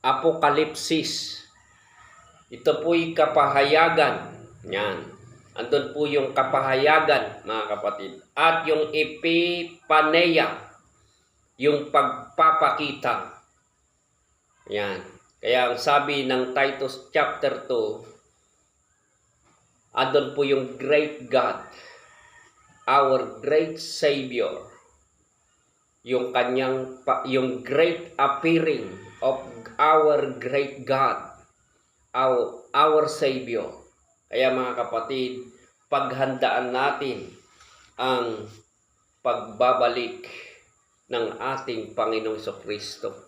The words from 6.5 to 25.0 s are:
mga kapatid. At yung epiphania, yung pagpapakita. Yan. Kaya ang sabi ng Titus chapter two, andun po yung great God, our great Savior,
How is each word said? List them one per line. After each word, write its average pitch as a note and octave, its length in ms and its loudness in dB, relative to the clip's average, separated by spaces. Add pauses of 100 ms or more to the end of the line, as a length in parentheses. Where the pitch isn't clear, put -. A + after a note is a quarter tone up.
mga A2 220 -4
kapatid. G#2 500 -6 (160)
At D#3+ 320 4
yung D3+ 240 0
epiphania, E3 1600 2 (1080)
yung C#3+ 340 0
pagpapakita. - 1400 0 (1300)
Yan. G2+ 320 -4 (340)
Kaya B2 320 2
ang A#2+ 80 -4
sabi C#3+ 480 0
ng B2+ 300 -2
Titus C#3 580 -2
chapter - 540 -2
two, A2 340 -2 (1900)
andun C#3 400 2
po C#3+ 80 -2
yung C3+ 320 0
great D3 560 0
God, A#2+ 300 2 (1300)
our C3 500 2
great D#3+ 400 0
Savior, C3 840 -2 (1400)